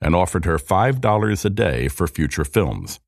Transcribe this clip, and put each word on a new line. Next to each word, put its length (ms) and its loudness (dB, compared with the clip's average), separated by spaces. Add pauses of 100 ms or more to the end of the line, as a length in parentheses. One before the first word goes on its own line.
and 140 2
offered 300 0
her 120 2
five 440 0
dollars 420 0
a 60 0
day 380 0
for 200 -2
future 380 -2
films. 640 -2